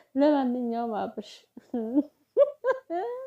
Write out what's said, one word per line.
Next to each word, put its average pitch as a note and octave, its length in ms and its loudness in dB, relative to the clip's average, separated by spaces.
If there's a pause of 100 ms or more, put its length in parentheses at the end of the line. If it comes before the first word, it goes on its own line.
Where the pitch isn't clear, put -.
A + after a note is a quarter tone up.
(160)
ለማንኛውም B3 800 2
አብርሽ፣ G3 360 -8 (260)
<laughs> B3 540 -2 (1160)